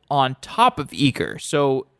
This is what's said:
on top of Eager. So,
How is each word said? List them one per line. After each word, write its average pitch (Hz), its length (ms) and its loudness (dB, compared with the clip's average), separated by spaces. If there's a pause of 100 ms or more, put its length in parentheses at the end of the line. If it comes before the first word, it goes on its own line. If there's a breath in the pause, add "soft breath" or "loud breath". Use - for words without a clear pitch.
on 131 320 2
top - 380 0
of 139 140 -10
Eager. - 460 0
So, 139 480 0 (120)